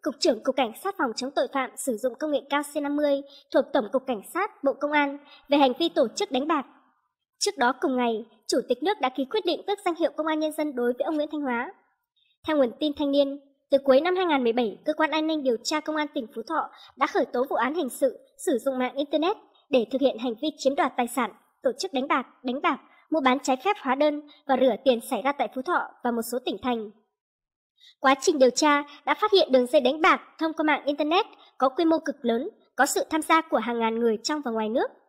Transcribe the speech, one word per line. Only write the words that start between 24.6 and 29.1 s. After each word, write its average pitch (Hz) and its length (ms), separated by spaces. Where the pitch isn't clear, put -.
rửa 247 240
tiền 240 160
xảy 254 120
ra 277 100
tại 233 220
Phú 254 80
Thọ 320 180
và 240 60
một 233 120
số 247 120
tỉnh 277 180
thành. 226 280
Quá 269 200
trình 311 180
điều 254 120
tra 294 320
đã 294 100